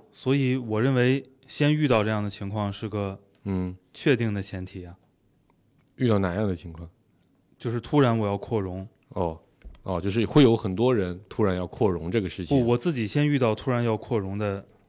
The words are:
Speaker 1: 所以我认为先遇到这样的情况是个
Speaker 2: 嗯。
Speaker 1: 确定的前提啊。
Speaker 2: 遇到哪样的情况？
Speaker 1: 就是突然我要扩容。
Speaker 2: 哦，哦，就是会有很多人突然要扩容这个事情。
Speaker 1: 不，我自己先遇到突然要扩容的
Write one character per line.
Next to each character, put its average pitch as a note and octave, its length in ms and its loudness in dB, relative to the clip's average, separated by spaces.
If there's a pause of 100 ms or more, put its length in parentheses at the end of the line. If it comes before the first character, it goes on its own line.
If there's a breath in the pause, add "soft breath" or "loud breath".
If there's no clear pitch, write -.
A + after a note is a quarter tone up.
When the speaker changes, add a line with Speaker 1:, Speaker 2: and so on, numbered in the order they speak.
(100)
Speaker 1:
所 - 240 -2
以 C3 220 2
我 A2 240 -2
认 C3+ 140 2
为 B2+ 300 4 (220)
先 D3 260 2
遇 D3+ 140 2
到 A#2 160 6
这 G#2+ 80 0
样 G#2+ 140 0
的 G2+ 60 -4
情 G2 180 -8
况 G2+ 240 -2
是 G#2+ 160 -8
个 G2 320 -4 (240)
Speaker 2:
嗯。 F#2 320 -2 (160)
Speaker 1:
确 C#3 240 2
定 A2 160 0
的 G2+ 80 -4
前 F#2+ 240 -10
提 F#2 200 -14
啊。 F2 120 -16 (1000)
Speaker 2:
遇 B2+ 120 2
到 G#2+ 100 4
哪 F#2 160 0
样 G#2 140 0
的 F2+ 80 -2
情 E2+ 160 -12
况？ E2 160 -14 (680)
Speaker 1:
就 A#2+ 120 -6
是 A#2 80 -4
突 D3 220 2
然 A#2 180 4
我 G#2+ 80 0
要 G2+ 120 0
扩 A2+ 200 -4
容。 F#2+ 300 -6 (220)
Speaker 2:
哦， E2+ 280 -2 (440)
哦， F2+ 180 -4
就 G2 100 -2
是 G#2+ 140 0
会 D3 180 6
有 A#2 140 8
很 F#2+ 180 -4
多 A#2+ 180 2
人 F#2 360 -2
突 - 160 -2
然 F#2 100 2
要 F2+ 120 -4
扩 G#2+ 220 0
容 E2+ 220 -2
这 A2+ 100 0
个 F#2 80 -2
事 F2 160 -8
情。 C#3 140 2
Speaker 1:
不， A#2+ 80 2
我 A#2+ 100 4
自 F3 160 -2
己 A#2 140 -4
先 D3 220 0
遇 C#3+ 100 2
到 A2+ 160 2
突 - 160 -4
然 A#2+ 140 0
要 A2+ 120 0
扩 A2 220 -4
容 G2 180 -4
的 G2+ 300 -4 (220)